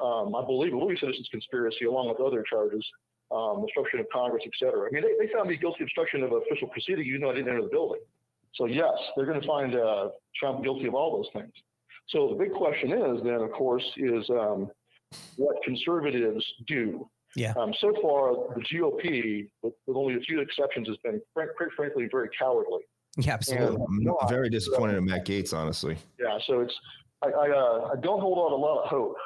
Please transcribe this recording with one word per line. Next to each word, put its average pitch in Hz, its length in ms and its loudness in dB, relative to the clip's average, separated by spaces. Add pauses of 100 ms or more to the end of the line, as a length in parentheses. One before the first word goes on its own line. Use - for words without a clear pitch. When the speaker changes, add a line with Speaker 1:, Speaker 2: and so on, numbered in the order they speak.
Speaker 1:
um, 110 320 0
I 127 100 -2
believe, 131 280 2
it 120 40 -2
will 165 120 2
be 180 80 0
citizens 127 340 -4
conspiracy 117 560 -2
along 123 220 2
with 113 120 -2
other 131 220 2
charges, 107 420 0 (460)
um, 110 320 0
obstruction 131 380 -2
of 110 120 -4
Congress, 123 340 0
et 117 120 -10
cetera. 113 300 2
I - 40 -4
mean, 151 100 0
they, 220 240 4
they 214 60 -4
found 208 160 0
me 170 80 0
guilty 165 260 -2
of - 40 -2
obstruction 165 360 -2
of 123 100 0
official 131 360 0
proceeding, 165 380 -4
even 131 160 -2
though 135 80 2
I 123 40 -2
didn't 127 140 -2
enter 120 140 0
the 101 60 -4
building. 156 320 0 (540)
So 127 120 0
yes, 143 260 2 (240)
they're 139 100 2
gonna 143 200 -2
find, 139 300 0
uh, 107 320 2 (260)
Trump 135 280 -2
guilty 131 240 -2
of 113 80 0
all 139 220 0
those - 160 -4
things. - 200 -10 (560)
So 143 200 4
the - 80 0
big 190 160 0
question 147 400 0
is 123 300 2
then, 120 180 2
of 110 120 -2
course, 123 320 2 (120)
is, 117 320 0
um, 104 420 2 (680)
what 139 280 2
conservatives 123 800 0 (240)
do. 113 400 -2 (260)
Speaker 2:
Yeah. 110 220 -2
Speaker 1:
Um, 110 240 0
so 208 200 4
far, 135 540 2
the 113 80 -4
G 165 180 -4
O 151 120 2
P, 110 580 -2 (100)
with, 117 140 -4 (120)
with 131 100 -2
only 135 180 0
a 120 60 -2
few 156 200 -2
exceptions, 139 480 -2
has 107 160 -4
been, 110 160 -2 (140)
frank-, 160 220 -2
quite 165 200 -2
frankly, 139 340 -2
very 123 180 0 (100)
cowardly. 110 440 2 (340)
Speaker 2:
Yeah, 139 180 2
absolutely. 113 400 0
Speaker 1:
And - 80 -4
Speaker 3:
I'm 104 220 0
Speaker 1:
not 127 240 2
Speaker 3:
very 123 200 2
disappointed 110 480 2
in 92 80 2
Matt 92 220 0
Gaetz, 98 260 -2
honestly. 78 440 -2 (240)
Speaker 1:
Yeah, 107 260 0
so 127 140 4
it's, 120 140 0 (480)
I, 143 60 2
I, 147 220 4
uh, 120 420 4
I 131 80 -2
don't 190 200 2
hold 185 180 2
out 156 160 4
a - 20 4
lot 143 260 2
of - 60 -2
hope 117 380 0